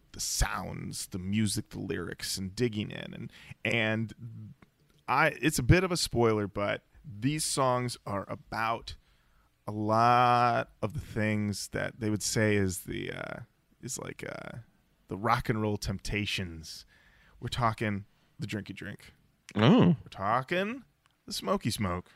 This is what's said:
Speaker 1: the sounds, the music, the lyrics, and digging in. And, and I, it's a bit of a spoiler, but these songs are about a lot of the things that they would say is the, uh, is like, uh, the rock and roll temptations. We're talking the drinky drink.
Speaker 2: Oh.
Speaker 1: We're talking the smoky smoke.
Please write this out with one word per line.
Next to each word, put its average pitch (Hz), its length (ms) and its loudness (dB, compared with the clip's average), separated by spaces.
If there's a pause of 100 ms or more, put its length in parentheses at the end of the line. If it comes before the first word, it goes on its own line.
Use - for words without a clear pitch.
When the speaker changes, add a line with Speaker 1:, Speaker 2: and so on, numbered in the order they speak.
(120)
Speaker 1:
the - 80 -10
sounds, 92 880 -4
the 98 100 -8
music, 101 520 0
the 104 100 -12
lyrics, 95 580 -6
and 95 180 -8
digging 107 340 -2
in. 50 240 -10
And, - 180 -12 (320)
and 110 500 0 (920)
I, 143 340 4
it's 156 180 2
a 139 40 0
bit 170 220 8
of 175 80 -2
a 175 60 0
spoiler, 113 480 2
but 101 360 -2 (380)
these 147 240 0
songs 123 600 0
are 98 240 -4
about 110 640 -4 (720)
a 107 60 -6
lot 120 960 4 (120)
of 113 120 -2
the 151 60 -6
things 107 720 -2
that 98 280 -4
they 110 100 -2
would 104 120 0
say 107 340 4
is 95 240 2
the, 95 320 -8
uh, - 280 -10 (420)
is - 160 -8
like, - 280 -12
uh, - 320 -12 (500)
the 95 100 -6
rock 117 320 2
and 110 100 0
roll 107 160 0
temptations. 95 1120 -6 (540)
We're 120 80 -8
talking 110 580 -2 (320)
the 156 80 -8
drinky 98 280 -6
drink. - 380 -14 (420)
Speaker 2:
Oh. 175 340 8
Speaker 1:
We're 160 220 2
talking 175 760 -2 (420)
the - 60 -14
smoky 190 380 -2
smoke. 90 460 -2